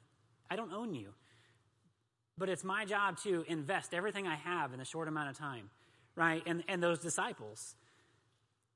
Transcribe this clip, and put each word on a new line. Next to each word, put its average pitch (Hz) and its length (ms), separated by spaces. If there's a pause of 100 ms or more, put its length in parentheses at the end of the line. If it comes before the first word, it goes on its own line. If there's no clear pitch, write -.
(520)
I 185 40
don't 208 160
own 214 220
you. 107 140 (1300)
But 190 120
it's 180 160
my 202 180
job 202 360
to 175 280
invest 160 460
everything 196 340
I 156 80
have 151 380
in 127 80
a 131 40
short 160 220
amount 151 220
of 131 80
time, 127 320 (480)
right? 165 280
And, 170 220
and 180 160
those 170 160
disciples. 165 760 (1000)